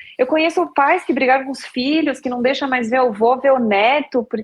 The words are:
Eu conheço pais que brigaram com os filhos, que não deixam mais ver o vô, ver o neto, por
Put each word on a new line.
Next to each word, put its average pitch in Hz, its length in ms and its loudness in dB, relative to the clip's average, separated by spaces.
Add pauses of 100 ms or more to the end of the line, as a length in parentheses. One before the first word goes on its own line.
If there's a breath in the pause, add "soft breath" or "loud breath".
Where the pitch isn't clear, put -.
(180 loud breath)
Eu 254 80 0
conheço 320 480 0
pais 302 300 2
que - 80 -2
brigaram 262 320 2
com 269 60 -8
os - 160 -12
filhos, 285 520 -2
que 254 120 -6
não 247 100 -6
deixam 262 260 -2
mais 247 220 -2
ver 254 120 2
o 254 120 2
vô, 226 240 2
ver 269 160 2
o 262 60 4
neto, 233 680 0
por 220 200 -8